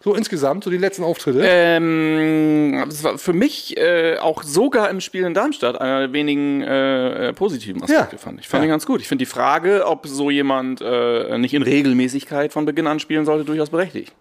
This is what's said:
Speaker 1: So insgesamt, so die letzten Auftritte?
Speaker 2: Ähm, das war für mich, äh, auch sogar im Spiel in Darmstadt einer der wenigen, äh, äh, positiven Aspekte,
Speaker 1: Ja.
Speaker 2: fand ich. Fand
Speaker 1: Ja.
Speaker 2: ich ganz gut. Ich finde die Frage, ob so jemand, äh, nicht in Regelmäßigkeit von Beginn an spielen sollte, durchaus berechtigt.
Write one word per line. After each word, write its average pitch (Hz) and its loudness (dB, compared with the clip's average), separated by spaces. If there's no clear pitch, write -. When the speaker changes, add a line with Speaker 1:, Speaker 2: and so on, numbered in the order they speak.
Speaker 1:
So 202 2
insgesamt, 185 -2
so 190 -6
die 180 0
letzten 185 -2
Auftritte? 151 0
Speaker 2:
Ähm, 156 2
das 151 -8
war 120 -2
für 180 0
mich, - 0
äh, 165 2
auch - -2
sogar 208 2
im 185 -4
Spiel 185 -6
in 175 -2
Darmstadt 202 0
einer 131 0
der 131 -2
wenigen, 143 0
äh, 131 0
äh, 123 -2
positiven 117 -4
Aspekte, 294 0
Speaker 1:
Ja. - -20
Speaker 2:
fand - -16
ich. - -18
Fand 139 0
Speaker 1:
Ja. 156 2
Speaker 2:
ich 160 2
ganz 156 -2
gut. 127 0
Ich 113 -10
finde 131 -2
die - -6
Frage, 160 2
ob 156 -2
so 143 -2
jemand, 135 0
äh, 120 0
nicht 123 0
in 143 2
Regelmäßigkeit 135 2
von 151 -2
Beginn 151 -2
an 151 -2
spielen 156 -2
sollte, 151 0
durchaus 151 -2
berechtigt. 165 -4